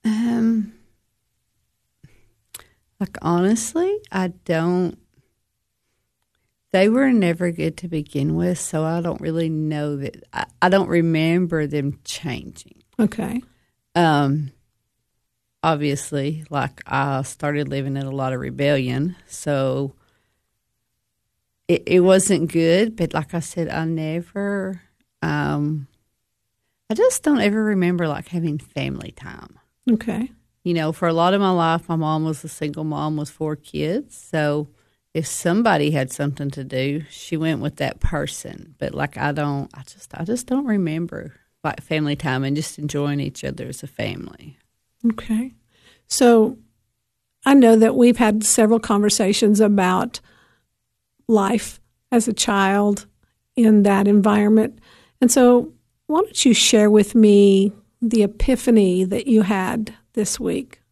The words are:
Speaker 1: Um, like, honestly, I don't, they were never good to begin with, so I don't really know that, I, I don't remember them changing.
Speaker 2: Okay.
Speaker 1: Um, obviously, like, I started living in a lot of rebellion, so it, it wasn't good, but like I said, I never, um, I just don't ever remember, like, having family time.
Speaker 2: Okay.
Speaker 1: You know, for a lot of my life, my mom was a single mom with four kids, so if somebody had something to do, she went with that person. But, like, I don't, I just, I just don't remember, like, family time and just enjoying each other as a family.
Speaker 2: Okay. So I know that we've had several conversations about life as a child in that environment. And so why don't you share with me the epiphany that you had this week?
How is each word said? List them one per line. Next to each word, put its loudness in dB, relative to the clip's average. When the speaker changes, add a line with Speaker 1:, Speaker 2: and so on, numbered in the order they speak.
Speaker 1:
Um, -2
like, -8
honestly, 0
I -2
don't, -2
they 4
were 2
never 0
good -6
to -12
begin -4
with, -2
so -4
I -4
don't -6
really -4
know -4
that, -10
I, -6
I 2
don't 2
remember 0
them -6
changing. -12
Speaker 2:
Okay. -2
Speaker 1:
Um, 2
obviously, -2
like, -6
I -2
started -6
living -6
in -6
a -8
lot -4
of -6
rebellion, -2
so -4
it, 0
it 2
wasn't 2
good, 0
but -4
like -6
I -4
said, -8
I -6
never, -6
um, -4
I -4
just 0
don't 2
ever 0
remember, 0
like, -8
having -4
family -10
time. -20
Speaker 2:
Okay. -4
Speaker 1:
You -2
know, -2
for -2
a 0
lot 2
of 2
my 2
life, 0
my -2
mom -2
was -6
a -14
single -8
mom -4
with -6
four -6
kids, -8
so -4
if -2
somebody 0
had -2
something -6
to -12
do, -4
she -10
went -2
with -6
that -6
person. -6
But, -8
like, -6
I -4
don't, -4
I -20
just, -20
I -12
just -6
don't -4
remember, -4
like, -6
family -4
time -4
and -2
just -8
enjoying -4
each -8
other -8
as -14
a -16
family. -12
Speaker 2:
Okay. -2
So 4
I 6
know 8
that 4
we've 6
had 0
several 2
conversations 2
about 2
life 0
as 2
a -2
child 0
in 6
that 4
environment. 4
And 4
so 4
why 2
don't -4
you 8
share 4
with 4
me 6
the 2
epiphany 2
that -4
you 6
had -2
this -4
week? -6